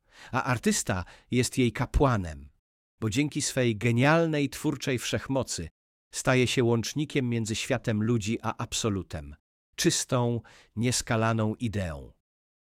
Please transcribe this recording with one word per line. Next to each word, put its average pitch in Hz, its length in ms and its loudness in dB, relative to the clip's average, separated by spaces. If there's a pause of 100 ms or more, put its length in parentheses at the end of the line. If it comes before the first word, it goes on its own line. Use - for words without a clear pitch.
(320)
a 127 120 -2
artysta 120 600 0 (260)
jest 123 280 0
jej 120 140 4
kapłanem, 95 760 0 (520)
bo 110 100 0
dzięki 139 320 0
swej 120 340 0
genialnej, 143 720 2
twórczej 139 500 -2
wszechmocy 113 720 -4 (460)
staje 127 320 2
się 123 180 2
łącznikiem 123 640 0
między 113 260 -2
światem 113 480 -2
ludzi 113 400 0
a 110 140 -4
absolutem, 87 800 -4 (400)
czystą, 120 640 0 (360)
nieskalaną 113 800 0
ideą. 90 580 -6 (600)